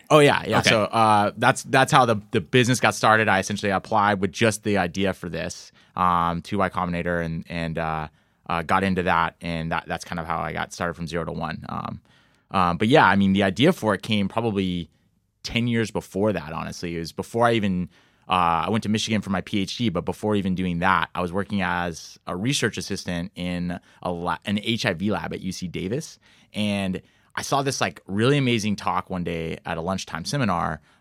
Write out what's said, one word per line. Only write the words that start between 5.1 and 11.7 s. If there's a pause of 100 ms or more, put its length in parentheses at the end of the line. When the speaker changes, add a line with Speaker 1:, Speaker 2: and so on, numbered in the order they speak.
Speaker 1:
for
this, (240)
um,
to
Y
Combinator
and,
and,
uh, (400)
uh,
got
into
that,
and
that,
that's
kind
of
how
I
got
started
from
zero
to
one.
Um, (500)